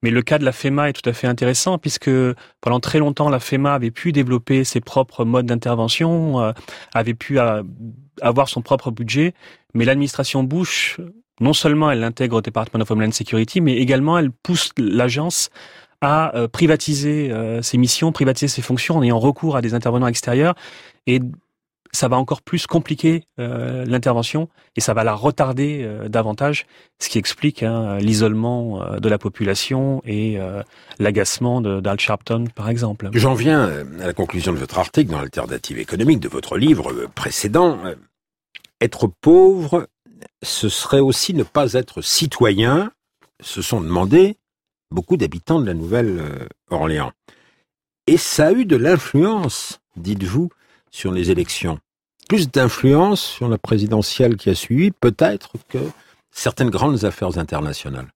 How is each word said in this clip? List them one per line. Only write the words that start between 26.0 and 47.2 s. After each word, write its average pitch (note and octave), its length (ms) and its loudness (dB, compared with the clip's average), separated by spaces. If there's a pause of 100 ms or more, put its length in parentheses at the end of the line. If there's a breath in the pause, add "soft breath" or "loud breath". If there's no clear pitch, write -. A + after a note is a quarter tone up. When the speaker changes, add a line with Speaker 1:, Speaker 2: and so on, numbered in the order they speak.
Speaker 1:
davantage, A2+ 600 -2 (320 soft breath)
ce - 100 -8
qui - 80 -2
explique, - 460 -2
hein, A2+ 360 -2
l'isolement, A2 840 0
euh, F#2 180 -6
de G#2 100 0
la G#2 80 2
population C3 880 -2
et, G#2+ 340 -4
euh, F#2+ 220 -8 (380 loud breath)
l'agacement G#2+ 640 0
de, G2 200 -2
d'Al G2+ 180 -2
Sharpton, A2+ 460 -2 (100)
par G#2+ 140 -6
exemple. A2 440 -4
Speaker 2:
J'en A#2+ 200 4
viens, C3 340 2
euh, D2 160 -6 (180)
à F2+ 60 -6
la F2 60 -4
conclusion F2+ 400 -2
de D#2+ 40 -2
votre C2 200 -6
article F#2+ 340 0
dans D2+ 80 -4
l'Alternative C2 600 -8
économique, A2 400 2
de D#2 100 -6
votre - 280 -6
livre, G#2 340 2
euh, A#1+ 220 -6
précédent. D3+ 720 0
Euh, F2 100 -8 (840)
être A2+ 280 0
pauvre, F3 800 4 (540)
ce - 280 -2
serait - 320 2
aussi C3+ 320 0
ne C#3+ 100 0
pas B2+ 300 0
être B2 280 -4
citoyen. A#2+ 880 2 (500)
Se - 200 -10
sont G2+ 200 -2
demandé G2 560 4 (540)
beaucoup F#2 260 -2
d'habitants G2+ 420 0
de B2 80 0
la F#2 60 -4
Nouvelle-Orléans. D#2+ 1400 -4 (960 soft breath)